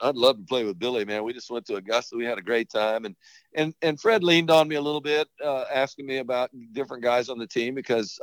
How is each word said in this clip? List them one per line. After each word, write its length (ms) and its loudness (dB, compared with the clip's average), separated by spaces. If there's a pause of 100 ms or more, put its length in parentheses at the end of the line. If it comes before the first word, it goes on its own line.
I'd 140 2
love 220 4
to 80 -14
play 180 0
with 160 -4
Billy, 260 0
man. 180 -2
We 100 -4
just 180 -12
went 140 -6
to 100 -4
Augusta. 400 -4
We 100 -2
had 140 -2
a 20 -14
great 280 0
time." 360 0
And, 100 -8 (380)
and, 300 -2
and 160 0
Fred 240 4
leaned 260 4
on 200 8
me 60 -4
a 60 0
little 200 -2
bit, 260 0 (160)
uh, 280 -2
asking 360 -2
me 100 -4
about 320 -2 (220)
different 320 -8
guys 260 2
on 80 -8
the 80 -6
team 300 -2
because 480 -2